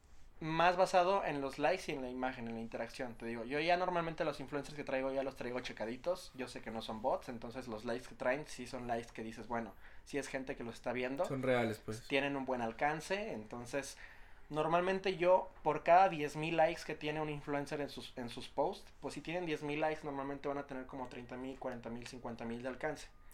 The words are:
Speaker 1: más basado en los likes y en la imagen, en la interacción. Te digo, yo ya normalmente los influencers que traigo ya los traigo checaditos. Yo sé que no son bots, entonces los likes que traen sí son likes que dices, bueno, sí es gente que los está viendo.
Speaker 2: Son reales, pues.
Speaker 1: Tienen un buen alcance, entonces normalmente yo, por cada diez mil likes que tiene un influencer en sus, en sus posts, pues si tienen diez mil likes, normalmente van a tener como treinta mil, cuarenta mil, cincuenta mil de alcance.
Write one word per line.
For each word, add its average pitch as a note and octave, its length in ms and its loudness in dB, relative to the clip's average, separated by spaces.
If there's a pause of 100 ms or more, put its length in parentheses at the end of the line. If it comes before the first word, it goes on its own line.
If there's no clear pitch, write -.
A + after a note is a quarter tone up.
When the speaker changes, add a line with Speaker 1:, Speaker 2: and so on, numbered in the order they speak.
(420)
Speaker 1:
más E3 380 6
basado F#3 480 8
en C#3+ 160 0
los C3+ 160 -4
likes E3 340 2
y - 20 -2
en C3+ 60 -4
la B2+ 80 -4
imagen, B2+ 400 -2
en A#2 60 -4
la A2+ 60 -4
interacción. A#2 540 -6
Te A#2 120 -8
digo, A#2 180 -4
yo C#3+ 160 0
ya E3+ 160 6
normalmente E3+ 480 0
los D3 160 -2
influencers D3 340 -6
que D3 100 -6
traigo C3+ 280 0
ya C3+ 100 2
los C3+ 140 -4
traigo B2 240 -4
checaditos. B2+ 720 -4
Yo B2+ 140 -4
sé B2 140 -10
que A2+ 80 -8
no A2+ 100 -4
son A2 220 -6
bots, E3 260 0
entonces A#2+ 400 -8
los G#2+ 160 -6
likes A#2+ 240 -4
que C3+ 60 -14
traen C3+ 320 0
sí B2 200 -10
son B2 200 -6
likes A#2 260 -2
que A2+ 100 -8
dices, A2 260 -8
bueno, A#2 260 -2 (320)
sí C#3+ 100 -4
es C3+ 120 -4
gente C3+ 280 -4
que B2+ 80 -8
los A2+ 120 -8
está B2 180 -4
viendo. C3+ 320 0
Speaker 2:
Son C3 160 -2
reales, A#2+ 420 4
pues. A2 240 -6
Speaker 1:
Tienen C#3+ 280 2
un C3+ 100 -4
buen B2 160 0
alcance, D#3 720 0
entonces A#2+ 640 -6 (500)
normalmente F3 680 2
yo, F#3 340 6 (100)
por D3+ 200 2
cada F#3 260 10
diez D3 280 -2
mil D#3+ 200 0
likes E3 300 4
que D#3 80 -4
tiene D3+ 260 -2
un D3+ 80 -2
influencer C#3+ 540 -2
en C#3 80 -4
sus, - 260 -12
en A#2+ 140 -6
sus - 180 -8
posts, E3+ 420 -2 (120)
pues C#3 100 -6
si D3 80 -8
tienen F3 240 -2
diez D3+ 180 -2
mil D3 200 -2
likes, D#3 220 0
normalmente C#3 440 -4
van C#3 80 0
a C#3+ 100 -4
tener C3 200 -8
como C3 220 -8
treinta B2 280 -10
mil, C3 220 -8
cuarenta B2 320 -6
mil, A#2 160 -8
cincuenta A#2+ 400 -8
mil A#2 160 -6
de C3 80 -4
alcance. D3 380 -6 (260)